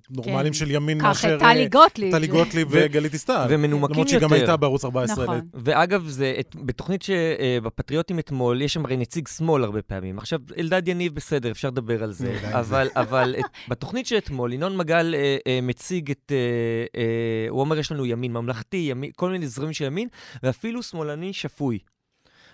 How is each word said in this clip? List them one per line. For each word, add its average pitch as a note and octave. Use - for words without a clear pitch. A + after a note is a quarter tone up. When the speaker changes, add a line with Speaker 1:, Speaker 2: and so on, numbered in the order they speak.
Speaker 1:
נורמליים C3
Speaker 2:
כן. D3+
Speaker 1:
של D3+
ימין D3
Speaker 2:
קח D3+
Speaker 1:
מאשר, G3
Speaker 2:
את -
טלי A#3+
Speaker 1:
אה, A3
Speaker 2:
גוטליב. A3+
Speaker 1:
טלי D#3+
גוטליב D#3+
Speaker 3:
ו-, D#3
Speaker 1:
וגלית D3
דיסטל. D#3
Speaker 3:
ומנומקים D3
Speaker 1:
למרות C4
שהיא C4+
גם -
Speaker 3:
יותר. D3+
Speaker 1:
הייתה D#3
בערוץ C#3+
ארבע B2+
עשרה. F3+
Speaker 2:
נכון. -
Speaker 3:
ואגב, D#3+
זה, C3
את, -
בתוכנית E3+
ש-, -
אה, D#3
בפטריוטים D#3+
אתמול, B2+
יש D3
שם D#3
הרי B2+
נציג B2+
שמאל D#3+
הרבה G#2
פעמים. F#2+
עכשיו, C#3
אלדד E3+
יניב, F3
בסדר, C#3+
אפשר B2
לדבר A#2
על G#2+
זה. A#2+
Speaker 4:
נו, G#2+
די, G#2
Speaker 3:
אבל, C3
Speaker 4:
זה. C3+
Speaker 3:
אבל B2+
את, B2
בתוכנית C3+
שאתמול, C3
ינון F3
מגל, E3
אה, C#3
אה, B2+
מציג C#3+
את, -
אה, A#2+
אה, A2+
הוא A#2+
אומר, D3+
"יש D3+
לנו C#3
ימין A#2+
ממלכתי, A#2
ימין", C#3
כל F3+
מיני F3+
זרמים C3+
של D3+
ימין, F3
ואפילו A3+
שמאלני D#3+
שפוי. C3+